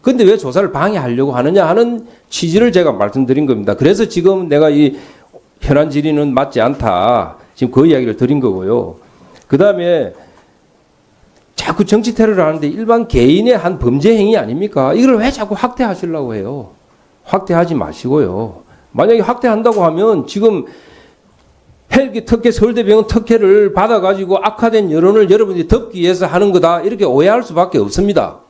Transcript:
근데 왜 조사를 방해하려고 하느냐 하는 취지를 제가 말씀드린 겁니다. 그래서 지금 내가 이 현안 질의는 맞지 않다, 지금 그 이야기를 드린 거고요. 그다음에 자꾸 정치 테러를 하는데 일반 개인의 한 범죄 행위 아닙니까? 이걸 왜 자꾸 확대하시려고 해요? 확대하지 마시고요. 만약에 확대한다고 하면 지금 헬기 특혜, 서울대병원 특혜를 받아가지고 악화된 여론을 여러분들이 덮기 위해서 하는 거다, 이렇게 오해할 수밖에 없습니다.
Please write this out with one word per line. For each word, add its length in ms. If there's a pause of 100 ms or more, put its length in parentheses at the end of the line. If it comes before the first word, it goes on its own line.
근데 240
왜 140
조사를 340
방해하려고 600
하느냐 360
하는 380 (240)
취지를 420
제가 200
말씀드린 540
겁니다. 300
그래서 320
지금 400
내가 220
이 260 (640)
현안 300
질의는 440
맞지 260
않다, 760 (180)
지금 160
그 160
이야기를 300
드린 240
거고요. 560 (500)
그다음에 680 (1400)
자꾸 300
정치 300
테러를 280
하는데 240
일반 400
개인의 500
한 220
범죄 380
행위 200
아닙니까? 580
이걸 240
왜 120
자꾸 240
확대하시려고 800
해요? 360 (540)
확대하지 500
마시고요. 880 (300)
만약에 280
확대한다고 640
하면 420
지금 380 (1300)
헬기 320
특혜, 260
서울대병원 580
특혜를 680
받아가지고 640
악화된 520
여론을 400
여러분들이 380
덮기 320
위해서 240
하는 280
거다, 280
이렇게 240
오해할 380
수밖에 360
없습니다. 600 (120)